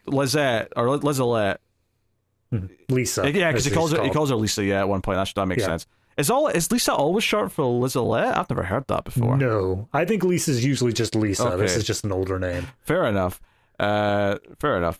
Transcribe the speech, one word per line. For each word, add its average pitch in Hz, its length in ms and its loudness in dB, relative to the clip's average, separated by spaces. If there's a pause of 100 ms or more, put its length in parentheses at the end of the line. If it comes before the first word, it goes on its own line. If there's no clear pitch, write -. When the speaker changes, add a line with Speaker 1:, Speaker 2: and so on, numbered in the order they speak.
Speaker 1:
Lizette, 135 720 0
or 120 160 0
Li-, 143 80 0
Lizalette. 120 580 0 (960)
Speaker 2:
Mm-hmm. 95 400 -4
Lisa, 127 380 0
Speaker 1:
Yeah, 175 200 2
'cause 117 100 0
Speaker 2:
as 131 40 0
Speaker 1:
he 143 60 0
calls 165 180 2
Speaker 2:
she's 147 80 2
Speaker 1:
her, - 60 0
he - 60 0
Speaker 2:
called. - 80 0
Speaker 1:
calls 151 120 2
her 131 60 0
Lisa, 107 280 0
yeah, 98 180 2
at 95 80 0
one 95 120 0
point. 95 160 -2
That, 95 160 -2
that 98 140 0
makes 92 140 0
Speaker 2:
Yeah. 95 80 0
Speaker 1:
sense. 85 180 -4 (300)
Is 143 120 0
all, 277 180 2
is 170 240 0
Lisa 247 220 0
always 180 320 2
short 208 260 0
for 151 140 -2
Lizalette? 123 720 0
I've - 120 -2
never 127 140 -2
heard 101 240 -4
that - 160 -2
before. 120 340 0
Speaker 2:
No. 104 560 0
I 156 120 2
think 190 180 0
Lisa's 160 400 2
usually 123 300 2
just 107 220 -2
Lisa. 107 280 0 (140)
This 95 140 2
Speaker 1:
Okay. 90 80 2
Speaker 2:
is 104 40 0
just - 220 -4
an 101 80 -2
older 92 260 -2
name. 87 280 -4 (140)
Speaker 1:
Fair 165 240 0
enough. 95 360 -2 (380)
Uh, 104 580 0 (220)
fair 139 180 0
enough. 85 220 -2